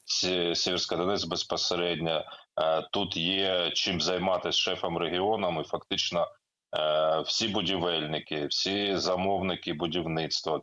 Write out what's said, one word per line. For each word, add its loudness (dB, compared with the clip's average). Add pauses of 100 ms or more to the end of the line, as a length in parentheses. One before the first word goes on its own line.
Сє-, 2
Сєвєрсько-Донецьк 0
безпосередньо, 0 (380)
е, 4 (100)
тут -2
є 0
чим 0
займатися 2
шефам 0
регіоном, 0
і -4
фактично, -2 (500)
е, 2
всі -2
будівельники, -2
всі 0
замовники 0
будівництва, -2